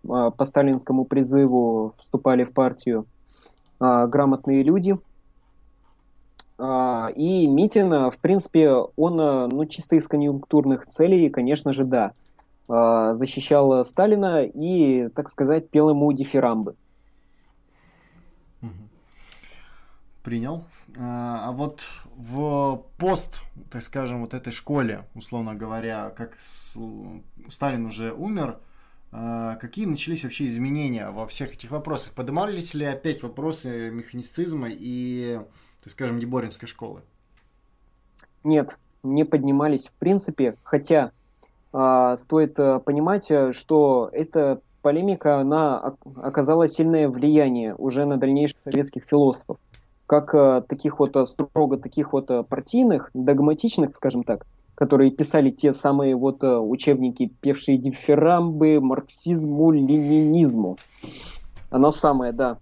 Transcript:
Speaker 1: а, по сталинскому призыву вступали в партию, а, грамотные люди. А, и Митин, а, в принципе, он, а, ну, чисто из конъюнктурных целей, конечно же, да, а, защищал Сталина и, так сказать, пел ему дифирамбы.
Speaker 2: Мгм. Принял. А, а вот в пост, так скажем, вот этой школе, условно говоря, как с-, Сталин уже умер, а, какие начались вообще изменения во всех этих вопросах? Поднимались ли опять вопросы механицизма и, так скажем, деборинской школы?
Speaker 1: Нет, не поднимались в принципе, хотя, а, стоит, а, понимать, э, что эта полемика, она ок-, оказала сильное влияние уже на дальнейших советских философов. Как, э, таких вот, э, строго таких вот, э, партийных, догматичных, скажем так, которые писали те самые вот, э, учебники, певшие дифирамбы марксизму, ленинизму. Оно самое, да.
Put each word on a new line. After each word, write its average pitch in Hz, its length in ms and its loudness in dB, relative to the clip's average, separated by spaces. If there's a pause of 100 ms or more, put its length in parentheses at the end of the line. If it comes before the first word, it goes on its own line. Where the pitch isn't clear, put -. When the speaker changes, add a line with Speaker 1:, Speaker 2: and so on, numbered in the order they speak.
Speaker 1:
а, 120 240 0
по 135 140 -2
сталинскому 131 580 0
призыву 123 920 0
вступали 127 480 0
в - 80 -18
партию, 123 520 -2 (720)
а, 123 280 2
грамотные 135 560 0
люди. 190 340 2 (1600)
А, 127 580 -2
и 170 320 2
Митин, 185 460 2
а, 131 160 2
в - 80 -8
принципе, 160 540 4 (240)
он, 165 240 0
а, 135 280 0
ну, 139 180 -2
чисто 160 320 -4
из 147 100 0
конъюнктурных 139 800 0
целей, 170 420 4
конечно 139 440 -2
же, 135 100 0
да, 123 300 0 (560)
а, 113 440 4
защищал 131 720 2
Сталина 190 580 2
и, 139 680 0
так 143 200 -8
сказать, 156 400 -2
пел 156 200 4
ему 147 240 2
дифирамбы. 127 640 -2 (1900)
Speaker 2:
Мгм. 107 280 -18 (1300)
Принял. 123 400 -8 (360)
А, 120 500 -10
а - 20 -10
вот 139 300 -10 (340)
в 139 680 -4 (140)
пост, 180 440 -4 (280)
так 117 140 -12
скажем, 123 380 -8
вот 117 120 -12
этой 123 180 -12
школе, 113 640 -6
условно 113 400 -10
говоря, 110 640 -10
как 117 220 -14
с-, - 360 -18 (720)
Сталин 127 360 -6
уже 113 260 -10
умер, 165 460 -8 (540)
а, 113 460 -10
какие 190 280 -12
начались 160 380 -6
вообще 131 240 -8
изменения 123 640 -6
во 110 160 -12
всех - 260 -12
этих - 160 -20
вопросах? 151 440 -10
Поднимались 170 600 -6
ли 147 100 -6
опять 143 400 -8
вопросы 123 680 -10
механицизма 123 800 -10
и, 123 680 -8 (440)
так - 100 -20
скажем, 120 260 -6
деборинской 120 480 -8
школы? 101 340 -16 (1400)
Speaker 1:
Нет, 151 340 0 (260)
не 139 200 0
поднимались 143 640 0
в - 60 -20
принципе, 165 720 -2
хотя, 147 480 2 (600)
а, 127 460 4
стоит, 156 420 0
а, 135 200 4
понимать, 156 520 -2
э, 135 220 2
что 139 580 2
эта 147 480 -2 (220)
полемика, 156 580 0
она 143 400 0 (240)
ок-, 135 180 -20
оказала 151 460 2
сильное 160 400 2
влияние 127 680 2
уже 135 300 -2
на 143 120 0
дальнейших 139 420 0
советских 139 460 -4
философов. 139 520 2 (480)
Как, 147 280 0
э, 135 320 4
таких 139 340 -6
вот, 139 180 2
э, 131 80 4
строго 143 520 -2
таких - 360 -6
вот, 135 180 -2
э, 120 120 0
партийных, 226 720 0
догматичных, 143 800 0
скажем - 300 -4
так, 104 220 -4 (300)
которые 135 360 4
писали 143 400 2
те 139 220 2
самые 139 420 0
вот, 135 300 -2
э, 127 120 2
учебники, 127 720 0 (120)
певшие 139 360 2
дифирамбы 156 1000 2
марксизму, 151 920 0
ленинизму. 147 1080 2 (920)
Оно 135 220 4
самое, 135 400 0
да. 120 300 -4